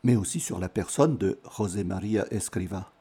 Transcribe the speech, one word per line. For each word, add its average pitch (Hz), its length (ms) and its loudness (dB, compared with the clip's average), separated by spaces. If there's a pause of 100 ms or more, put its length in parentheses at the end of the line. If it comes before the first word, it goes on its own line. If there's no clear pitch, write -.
mais 123 140 6
aussi 110 240 0
sur 101 180 -6
la 90 100 -4
personne 135 480 2
de 95 220 0 (180)
José 101 280 -2
María 95 460 0
Escrivá. 95 600 -4 (100)